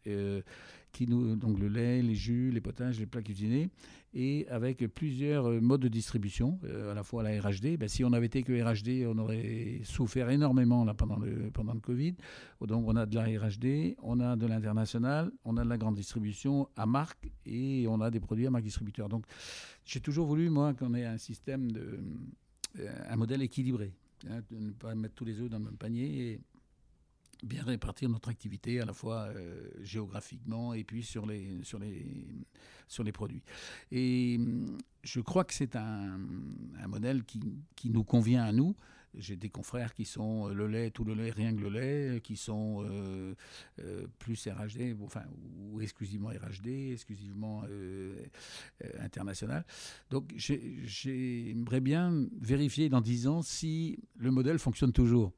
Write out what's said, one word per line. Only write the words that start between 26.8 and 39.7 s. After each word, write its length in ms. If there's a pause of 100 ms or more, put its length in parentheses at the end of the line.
bien 200
répartir 440
notre 200
activité 520
à 40
la 80
fois, 300 (120)
euh, 340 (120)
géographiquement 920
et 100
puis 180
sur 240
les, 380
sur 160
les, 440 (600)
sur 160
les 80
produits. 320 (480)
Et, 480
hum, 400 (240)
je 180
crois 220
que 100
c'est 220
un, 460 (600)
un 60
modèle 380
qui, 160 (340)
qui 160
nous 140
convient 400
à 80
nous. 240 (380)
J'ai 200
des 140
confrères 440